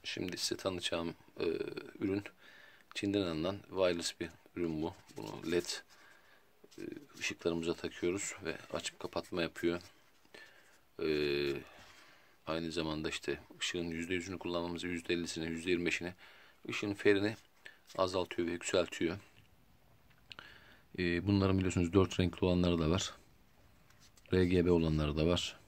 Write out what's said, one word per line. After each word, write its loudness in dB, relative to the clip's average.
Şimdi -4
size -2
tanıtacağım, -4
e, 0
ürün 0
Çin'den 0
alınan 0
wireless 0
bir -4
ürün -2
bu. -4
Bunu -6
led, 2
e, -12
ışıklarımıza -2
takıyoruz -4
ve -6
açıp -8
kapatma -4
yapıyor. 0
E, 0
aynı -2
zamanda -2
işte -6
ışığın -2
yüzde -4
yüzünü -4
kullanmamızı, -4
yüzde -2
ellisini, -4
yüzde -4
yirmi 2
beşini, -2
ışığın -4
ferini 4
azaltıyor 0
ve -2
yükseltiyor. 0
E, 0
bunların 4
biliyorsunuz 2
dört 6
renkli 2
olanları 4
da 2
var. 0
R 6
G 4
B 6
olanları 4
da 4
var. 2